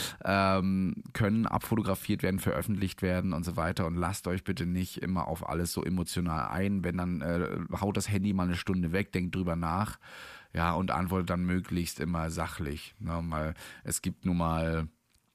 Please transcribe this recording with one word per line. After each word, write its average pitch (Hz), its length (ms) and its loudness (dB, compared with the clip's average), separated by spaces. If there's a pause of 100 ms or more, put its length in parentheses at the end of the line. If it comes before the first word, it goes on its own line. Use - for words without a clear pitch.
(220)
ähm, 95 800 4 (120)
können 110 320 4
abfotografiert 101 760 0
werden, 95 180 2
veröffentlicht 95 600 0
werden 92 320 2
und 82 120 -2
so 85 120 -4
weiter. 87 300 0
Und 82 100 -2
lasst 87 300 -2
euch 90 180 -2
bitte 90 220 -2
nicht 90 360 -2
immer 90 260 0
auf 82 200 -6
alles 85 240 0
so - 100 -2
emotional 85 640 0
ein. 95 360 0
Wenn 87 140 -2
dann, 87 240 0
äh, 85 340 0 (240)
haut 98 160 2
das 101 140 -2
Handy 101 240 2
mal 92 100 4
eine 87 120 2
Stunde 90 360 0
weg, 95 200 0
denkt 90 180 0
drüber 90 260 0
nach, 85 420 0 (540)
ja, 85 200 2
und 92 180 2
antwortet 90 400 2
dann 90 140 2
möglichst 90 560 0
immer 82 300 0
sachlich, 80 680 -4
ne? 85 300 -4
Weil 78 260 -2 (300)
es - 180 -2
gibt - 240 -2
nun 90 120 2
mal 82 500 2 (460)